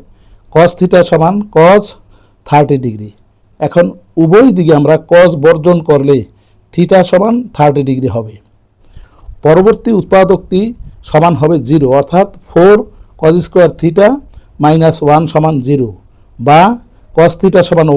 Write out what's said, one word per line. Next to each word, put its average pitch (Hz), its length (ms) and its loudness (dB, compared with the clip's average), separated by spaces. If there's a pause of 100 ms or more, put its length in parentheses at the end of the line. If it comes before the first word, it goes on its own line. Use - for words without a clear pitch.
(540)
cos 170 260 2
theta 180 200 0 (120)
সমান 165 240 0 (200)
cos 185 280 4 (640)
thirty 147 380 0
degree। 104 280 -12 (460)
এখন 175 260 0 (380)
উভয় 214 340 4
দিকে 160 220 0
আমরা 147 160 0 (160)
cos 175 200 4 (140)
বর্জন 170 320 2 (120)
করলে 143 280 0 (560)
theta 180 260 0 (120)
সমান 202 220 0 (220)
thirty 147 340 0
degree 127 280 -4
হবে। 110 180 -10 (1080)
পরবর্তী 190 440 2 (120)
উৎপাদকটি 190 600 0 (480)
সমান 165 320 0
হবে 156 140 0 (140)
জিরো, 151 180 0 (120)
অর্থাৎ 180 280 0 (240)
four 190 240 4 (440)
cos 160 160 0 (120)
square 165 340 0
theta 170 260 0 (560)
minus 160 340 0 (180)
one 160 180 0
সমান 156 220 -2 (120)
জিরো 135 220 -2 (580)
বা 156 140 4 (540)
cos 165 260 2
theta 185 280 2
সমান 165 260 0